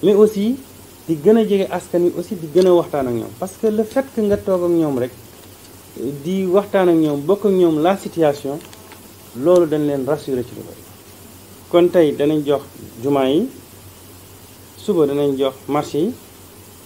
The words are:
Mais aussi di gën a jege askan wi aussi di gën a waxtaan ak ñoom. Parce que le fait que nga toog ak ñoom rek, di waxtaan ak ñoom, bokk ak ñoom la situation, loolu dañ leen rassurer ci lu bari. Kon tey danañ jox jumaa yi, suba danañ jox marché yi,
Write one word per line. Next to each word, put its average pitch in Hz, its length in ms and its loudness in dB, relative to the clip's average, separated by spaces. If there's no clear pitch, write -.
Mais 196 120 4
aussi 214 420 4
di 165 80 0
gën 180 220 4
a 226 80 2
jege 196 240 0
askan 175 320 -4
wi 175 160 2
aussi 175 180 -10
di 160 180 -12
gën 185 120 6
a 180 80 6
waxtaan 151 320 0
ak 120 80 -2
ñoom. 110 240 -6
Parce 185 220 -8
que 220 80 0
le 214 160 0
fait 269 200 -4
que 233 60 -2
nga 202 160 0
toog 190 280 -2
ak 175 60 0
ñoom 156 280 0
rek, 120 120 -4
di 190 220 -4
waxtaan 190 420 2
ak 170 80 4
ñoom, 151 260 0
bokk 196 240 0
ak 196 60 2
ñoom 170 300 2
la 190 140 2
situation, 147 640 -2
loolu 175 300 4
dañ 151 200 -2
leen 143 200 -2
rassurer 139 380 -4
ci - 100 -16
lu 107 80 -16
bari. - 180 -20
Kon 175 180 4
tey 170 260 4
danañ 151 300 0
jox 143 180 0
jumaa 135 260 0
yi, 180 200 0
suba 175 300 0
danañ 143 320 0
jox 135 160 0
marché 143 300 -2
yi, 202 140 -2